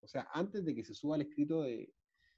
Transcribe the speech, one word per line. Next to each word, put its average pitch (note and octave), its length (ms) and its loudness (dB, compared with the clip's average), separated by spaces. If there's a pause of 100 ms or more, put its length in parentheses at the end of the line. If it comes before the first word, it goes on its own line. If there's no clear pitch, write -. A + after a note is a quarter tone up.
O G#2 60 -18
sea, C3 260 -4
antes F#3+ 320 0
de D3+ 80 2
que A2 100 -2
se - 120 -12
suba D3+ 200 0
el D3+ 60 4
escrito D3 400 2
de, B2 320 -2 (440)